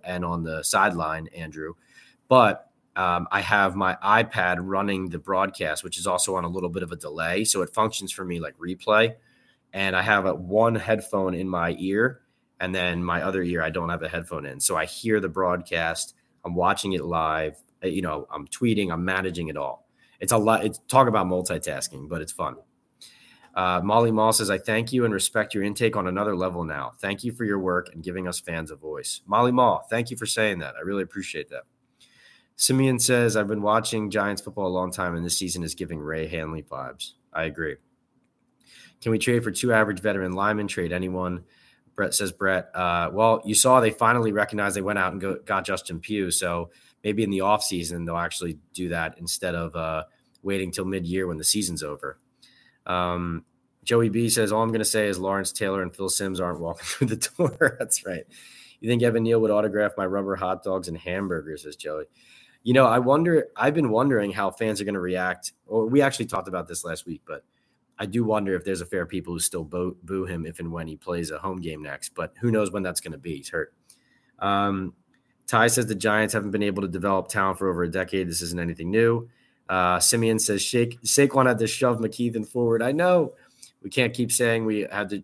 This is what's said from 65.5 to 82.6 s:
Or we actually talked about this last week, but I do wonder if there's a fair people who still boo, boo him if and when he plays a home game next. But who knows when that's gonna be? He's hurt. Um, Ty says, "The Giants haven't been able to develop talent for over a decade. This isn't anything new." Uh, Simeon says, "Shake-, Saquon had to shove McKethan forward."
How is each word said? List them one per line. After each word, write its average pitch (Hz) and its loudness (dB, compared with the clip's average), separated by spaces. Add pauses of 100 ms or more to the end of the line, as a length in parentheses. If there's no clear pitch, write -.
Or 110 0
we 131 4
actually 131 2
talked - -6
about 90 -6
this 85 -8
last 82 -8
week, 80 -10
but 76 -12 (580)
I 104 -6
do 107 0
wonder 104 0
if 85 -4
there's 95 -2
a 85 -6
fair 90 -4
people 87 -8
who 82 -4
still 82 -2
boo, 90 -6
boo 92 -4
him 87 -6
if 82 -10
and 85 -8
when 82 -8
he 78 -12
plays 85 -6
a 76 -8
home 92 -6
game 80 -8
next. 71 -10
But 82 -8
who 120 0
knows 107 2
when 101 -4
that's 92 -2
gonna 80 -8
be? 76 -8
He's 69 -12
hurt. 80 -6 (640)
Um, 98 0 (540)
Ty 113 6
says, 117 4
"The 110 -2
Giants 107 2
haven't 104 -2
been 104 0
able 101 0
to 98 -2
develop 95 0
talent 95 0
for 98 0
over 87 0
a 87 -2
decade. 92 -2
This 82 -2
isn't 87 -6
anything 85 -4
new." 117 4 (400)
Uh, 90 2
Simeon 113 4
says, 101 0
"Shake-, 120 0
Saquon 139 4
had 120 4
to 113 0
shove 120 2
McKethan 113 -2
forward." 117 0